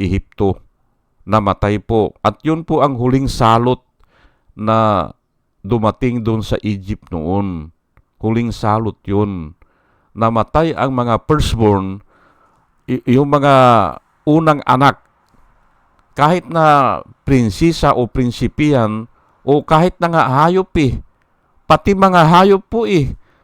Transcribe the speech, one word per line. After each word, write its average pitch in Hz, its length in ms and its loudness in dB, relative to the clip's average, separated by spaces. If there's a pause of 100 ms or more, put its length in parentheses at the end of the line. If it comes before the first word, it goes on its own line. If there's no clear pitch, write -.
Ehipto. 95 640 -4 (640)
Namatay 101 560 0
po. 110 400 -2
At 107 160 -2
yun 160 240 -4
po 156 160 -2
ang 139 160 0
huling 127 320 0
salot 120 560 0 (720)
na 107 560 -2 (480)
dumating 113 640 -2
doon 110 160 -2
sa - 240 -6
Egypt 98 480 -8
noon. 87 560 -6 (480)
Huling 113 320 -4
salot 110 560 -4
yun. 98 480 -4 (640)
Namatay 113 560 -2
ang 131 240 -4
mga 120 320 -2
firstborn, 104 720 0 (880)
y-, 127 160 -6
yung 135 240 2
mga 139 260 2 (720)
unang 151 400 0
anak. 127 400 2 (1120)
Kahit 160 320 0
na 147 520 2 (280)
prinsesa 139 640 0
o 120 160 0
prinsipihan, 120 960 -2 (400)
o 143 160 2
kahit 160 400 0
na 170 80 -2
nga 165 160 0
hayop 175 560 0
eh. 127 240 -2 (640)
Pati 156 260 2
mga 185 320 4
hayop 190 400 4
po 226 220 -4
eh. 156 260 -2 (300)